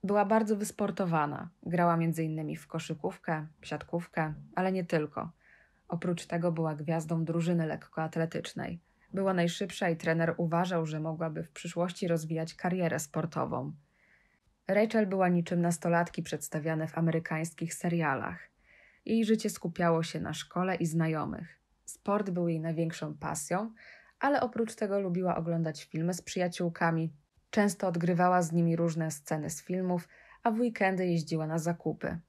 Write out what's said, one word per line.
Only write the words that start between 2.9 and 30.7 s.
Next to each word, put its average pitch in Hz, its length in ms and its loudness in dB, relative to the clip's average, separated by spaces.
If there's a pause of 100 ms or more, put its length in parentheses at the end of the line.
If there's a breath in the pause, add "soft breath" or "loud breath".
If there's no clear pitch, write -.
siatkówkę, 160 720 -4 (200)
ale 185 180 2
nie 185 120 -2
tylko. 156 460 -2 (580 soft breath)
Oprócz 170 380 -2
tego 170 260 0
była 160 220 0
gwiazdą 160 500 -2
drużyny 165 420 2
lekkoatletycznej. 160 1120 -4 (320 soft breath)
Była 190 220 2
najszybsza 175 560 0
i 165 60 2
trener 165 400 2
uważał, 170 500 2
że 156 140 -4
mogłaby 160 420 -4
w 165 80 -10
przyszłości 175 580 -4
rozwijać 160 460 -2
karierę 175 440 0
sportową. 143 720 -4 (960 soft breath)
Rachel 214 380 4
była 190 220 4
niczym 175 340 4
nastolatki 170 600 2
przedstawiane 160 680 -4
w 160 100 -6
amerykańskich 165 760 -2
serialach. 170 760 -2 (560 soft breath)
Jej 226 200 2
życie 214 260 2
skupiało 170 520 0
się 165 180 -4
na 160 140 -6
szkole 185 400 -2
i 170 120 0
znajomych. 160 720 -2 (260)
Sport 202 460 -2
był 175 180 2
jej 160 120 0
największą 160 540 -2
pasją, 170 580 -4 (480 loud breath)
ale 277 200 4
oprócz 226 340 0
tego 202 260 0
lubiła 180 360 0
oglądać 165 480 -2
filmy 165 300 -2
z 175 80 -10
przyjaciółkami. 165 920 0 (380)
Często 202 380 2
odgrywała 180 540 4
z 165 100 0
nimi 170 240 4
różne 165 340 0
sceny 156 400 -4
z - 120 -10
filmów, 180 460 -2 (340 loud breath)
a 214 80 4
w 220 100 0
weekendy 190 460 2